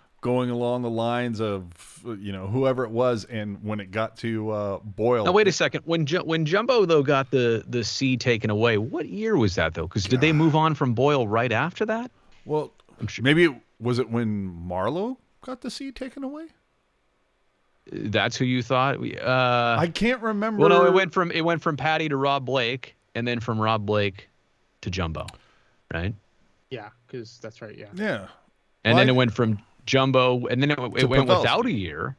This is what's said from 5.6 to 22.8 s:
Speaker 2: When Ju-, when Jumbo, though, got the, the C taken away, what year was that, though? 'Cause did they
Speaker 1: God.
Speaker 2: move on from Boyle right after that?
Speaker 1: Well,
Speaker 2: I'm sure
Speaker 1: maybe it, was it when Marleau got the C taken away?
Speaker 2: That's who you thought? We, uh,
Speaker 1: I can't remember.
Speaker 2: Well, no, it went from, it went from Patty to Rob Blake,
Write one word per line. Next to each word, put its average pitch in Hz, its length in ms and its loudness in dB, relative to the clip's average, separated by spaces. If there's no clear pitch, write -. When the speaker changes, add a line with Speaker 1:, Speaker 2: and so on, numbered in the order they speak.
Speaker 2:
When 165 220 0
Ju-, 165 180 -2
when 160 200 0
Jumbo, 214 400 2
though, 160 180 4
got 135 260 2
the, 120 400 2
the 120 140 -2
C 131 340 -2
taken 117 320 0
away, 110 300 2
what 180 280 -6
year 214 300 -2
was 104 180 4
that, 82 200 0
though? 82 120 -6
'Cause 101 180 -4
did 131 140 2
they 156 120 4
Speaker 1:
God. 151 60 4
Speaker 2:
move 156 180 4
on 156 200 2
from 127 200 0
Boyle 135 320 2
right 113 240 0
after 156 340 -2
that? 226 240 -4
Speaker 1:
Well, 147 260 -4
Speaker 2:
I'm 113 80 -6
sure - 160 -8
Speaker 1:
maybe 156 220 6
it, 151 60 4
was 120 200 -2
it 113 100 -2
when 107 400 -2
Marleau 143 500 -4
got 254 160 -14
the 254 80 -8
C 269 220 -12
taken 262 320 -12
away? 302 240 -12
Speaker 2:
That's 107 440 -2
who 131 100 -2
you 127 160 0
thought? 131 380 0
We, 120 180 -8
uh, 123 640 2
Speaker 1:
I 170 140 0
can't 233 280 0
remember. 220 400 -2
Speaker 2:
Well, 160 80 8
no, 175 160 8
it 180 80 6
went 185 200 2
from, 175 180 0
it 165 100 0
went 165 200 0
from 160 160 -2
Patty 156 320 0
to 139 80 -2
Rob 139 280 0
Blake, 127 500 -2